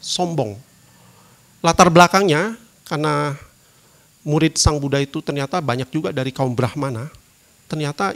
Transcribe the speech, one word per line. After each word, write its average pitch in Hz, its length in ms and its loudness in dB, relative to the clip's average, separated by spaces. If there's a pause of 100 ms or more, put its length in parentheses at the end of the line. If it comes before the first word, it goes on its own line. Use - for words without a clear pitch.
Sombong. 147 560 -4 (1040)
Latar 170 320 4
belakangnya, 180 680 4 (240)
karena 147 480 -2 (960)
murid 156 320 2
Sang 156 160 2
Buddha 139 240 -2
itu 143 240 -4
ternyata 143 400 -4
banyak 127 240 -4
juga 170 240 -4
dari 131 240 -6
kaum 131 160 0
Brahmana, 123 560 -4 (640)
ternyata 147 440 -4